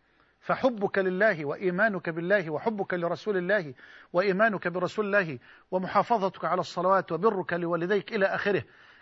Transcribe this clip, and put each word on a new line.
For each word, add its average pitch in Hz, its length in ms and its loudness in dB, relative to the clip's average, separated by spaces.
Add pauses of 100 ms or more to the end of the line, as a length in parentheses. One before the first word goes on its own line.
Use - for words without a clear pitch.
(400)
فحبك 202 580 0
لله 185 480 2
وإيمانك 180 640 -2
بالله 170 400 0
وحبك 190 440 -4
لرسول 175 440 -2
الله 180 360 0 (400)
وإيمانك 190 540 2
برسول 180 380 -2
الله 185 340 0 (320)
ومحافظتك 185 760 0
على 175 140 0
الصلوات 180 520 0
وبرك 180 420 0
لوالديك 175 600 0
إلى 196 120 2
آخره، 180 380 0 (380)